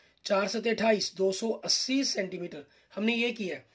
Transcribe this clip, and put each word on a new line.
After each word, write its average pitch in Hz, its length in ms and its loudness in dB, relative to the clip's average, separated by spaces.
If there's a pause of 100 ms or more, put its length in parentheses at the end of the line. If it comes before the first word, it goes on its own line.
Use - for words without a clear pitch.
(260)
चार 202 220 2
सत्ते 226 220 -2
अट्ठाईस, 214 480 2
दो 190 140 4
सौ 226 180 -2
अस्सी - 560 0
सेंटीमीटर 175 600 -4 (280)
हमने 220 220 0
ये 233 160 0
किया 208 240 -4
है। - 200 -14